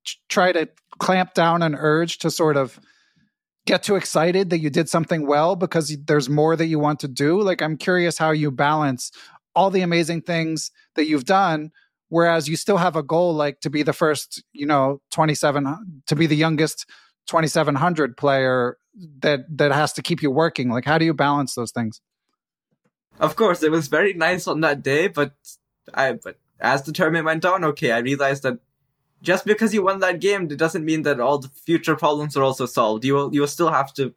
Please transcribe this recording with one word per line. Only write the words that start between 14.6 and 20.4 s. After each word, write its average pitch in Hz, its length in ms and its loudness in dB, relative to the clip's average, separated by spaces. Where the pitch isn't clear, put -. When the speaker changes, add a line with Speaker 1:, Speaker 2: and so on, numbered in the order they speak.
Speaker 1:
know, 143 360 2
twenty-seven, 151 960 -2
to 160 80 0
be 165 100 2
the 151 100 2
youngest 160 520 0
twenty-seven 156 480 0
hundred 151 420 0
player 131 600 0
that, 147 240 0
that 147 140 4
has 143 220 2
to 147 100 -10
keep 165 180 -2
you 147 80 0
working. 143 400 0